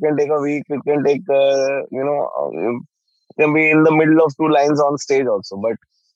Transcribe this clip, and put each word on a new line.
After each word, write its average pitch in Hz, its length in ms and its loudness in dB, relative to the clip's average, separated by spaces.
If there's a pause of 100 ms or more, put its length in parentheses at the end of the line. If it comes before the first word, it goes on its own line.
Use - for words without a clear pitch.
can 151 140 0
take 147 120 0
a 151 120 -2
week, 143 280 -4
it 143 160 -6
can 147 180 0
take, 135 260 0
uh, 139 640 0
you 131 180 -6
know, 143 200 -4 (100)
uh, 82 380 -4 (520)
it - 140 -4
can 151 100 2
be 156 180 2
in 156 120 4
the 160 120 6
middle 156 300 4
of 143 100 -2
two 156 140 -2
lines 147 320 2
on 143 160 0
stage 135 280 -2
also, 98 320 -4
but 110 200 -4 (380)